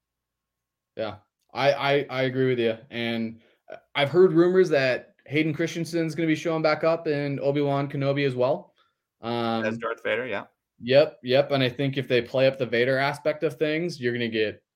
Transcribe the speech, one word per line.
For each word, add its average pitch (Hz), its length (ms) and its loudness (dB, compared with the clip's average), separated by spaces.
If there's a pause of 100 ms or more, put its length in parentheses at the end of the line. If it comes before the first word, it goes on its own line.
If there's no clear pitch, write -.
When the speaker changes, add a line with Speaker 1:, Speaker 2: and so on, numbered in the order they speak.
(960)
Speaker 1:
Yeah, 110 200 -8 (380)
I, 135 200 2
I, 139 360 0
I 131 140 -4
agree 131 240 0
with 127 120 2
you. 113 180 0 (120)
And, 113 500 -4 (320)
uh, - 60 -14 (180)
I've 143 140 2
heard 175 240 6
rumors 180 360 6
that 131 460 0 (100)
Hayden 156 280 0
Christensen's 160 640 -4
gonna 165 120 0
be 156 80 2
showing 160 280 -2
back 151 200 0
up 165 240 0
in 143 320 -2
Obi-Wan 143 500 0
Kenobi 139 360 0
as 127 100 -2
well. 135 380 -2 (480)
Um, 117 440 -2
Speaker 2:
As 110 120 -2
Darth 113 260 -6
Vader, 110 220 -2
yeah. 110 200 -6 (340)
Speaker 1:
Yep, 135 440 0
yep. 131 280 2
And 135 120 0
I 123 60 0
think 139 280 -4
if 131 100 -4
they 123 140 2
play 131 260 0
up 131 100 0
the 127 80 -4
Vader 120 320 0
aspect 143 460 -2
of 147 140 -2
things, 156 420 -2
you're 123 140 -2
gonna 120 160 -2
get 107 340 -2 (120)